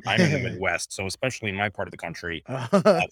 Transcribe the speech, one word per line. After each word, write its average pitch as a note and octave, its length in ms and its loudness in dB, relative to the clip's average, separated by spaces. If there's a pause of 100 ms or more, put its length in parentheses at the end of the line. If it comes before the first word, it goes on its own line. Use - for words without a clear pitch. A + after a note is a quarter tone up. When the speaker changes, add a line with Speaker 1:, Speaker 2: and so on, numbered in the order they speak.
Speaker 1:
I'm G#2+ 200 4
in D3 60 4
the D3 60 2
Speaker 2:
<laughs> - 20 -4
Speaker 1:
Midwest, F2+ 540 -4
so G2 140 -4
especially A2+ 420 -4
in F#2+ 60 -4
my G2+ 140 0
part G2 180 -6
of E2 40 -14
the E2+ 60 -14
country, E2+ 520 -8
Speaker 2:
<laughs> - 0 -
Uh, B2+ 180 -6 (320)
Speaker 1:
uh, F2+ 120 0